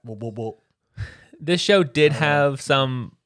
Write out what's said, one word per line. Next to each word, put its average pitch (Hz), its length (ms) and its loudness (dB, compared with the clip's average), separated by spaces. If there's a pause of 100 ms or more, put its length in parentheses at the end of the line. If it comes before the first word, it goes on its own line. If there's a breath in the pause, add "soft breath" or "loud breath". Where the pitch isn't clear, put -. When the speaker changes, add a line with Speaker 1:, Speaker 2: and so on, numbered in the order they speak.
Speaker 1:
We'll, 113 120 -14
we'll, 113 160 -10
we'll 110 300 -12 (800 loud breath)
Speaker 2:
this 170 220 -2
show 196 200 4
did 151 300 2
Speaker 1:
I - 40 -4
don't 120 40 -4
know. 156 60 0
Speaker 2:
have 143 340 0
some 131 540 -2 (120)